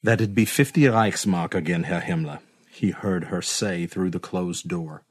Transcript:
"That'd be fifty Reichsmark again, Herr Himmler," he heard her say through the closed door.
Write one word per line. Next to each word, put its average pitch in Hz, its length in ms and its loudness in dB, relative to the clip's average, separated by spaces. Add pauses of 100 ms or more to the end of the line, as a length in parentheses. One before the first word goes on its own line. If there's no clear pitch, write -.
"That'd 110 320 2
be 110 100 6
fifty 143 380 4
Reichsmark 110 720 2
again, 85 300 0
Herr 82 160 -2
Himmler," 156 360 -4 (320)
he - 220 0
heard 92 320 -2
her 87 180 -4
say 87 460 -4
through 92 240 -2
the 90 80 -6
closed 90 480 -6
door. 85 440 -6